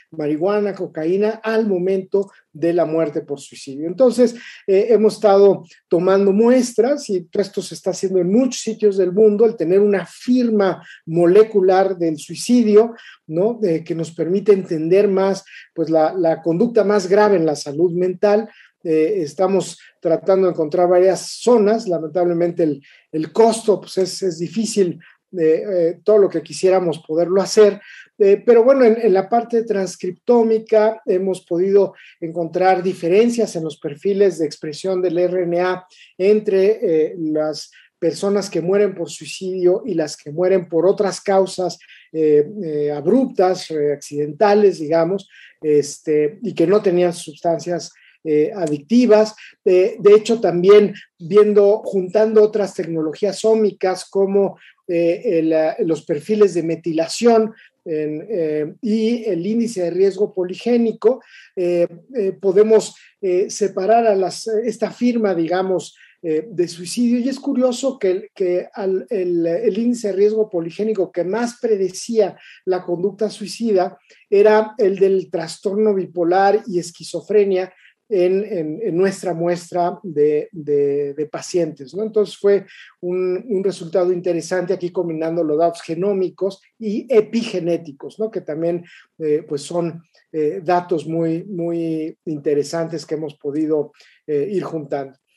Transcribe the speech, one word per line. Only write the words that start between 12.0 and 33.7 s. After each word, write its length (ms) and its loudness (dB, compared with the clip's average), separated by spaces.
suicidio, 800 2
¿no? 380 -2
Eh, 180 0
que 140 -8
nos 160 -6
permite 400 2
entender 560 2
más, 360 0
pues, 160 -2
la, 240 2
la 260 0
conducta 440 2
más 240 0
grave 280 4
en 80 2
la 120 0
salud 360 -2
mental. 560 0
Eh, 320 0
estamos 600 -2
tratando 460 2
de 60 0
encontrar 360 0
varias 320 4
zonas, 480 2
lamentablemente 760 -2
el, 200 -2
el 220 -6
costo, 480 2
pues, 180 -12
es, 240 -4
es 160 -4
difícil, 600 -2
eh, 380 2
eh, 340 0
todo 140 4
lo 140 6
que 120 -4
quisiéramos 580 0
poderlo 420 -2
hacer, 400 4
eh, 280 4
pero 180 6
bueno, 220 6
en, 120 4
en 140 2
la 160 0
parte 340 0
transcriptómica 1400 0
hemos 400 -2
podido 480 2
encontrar 640 0
diferencias 720 0
en 100 -6
los 140 -8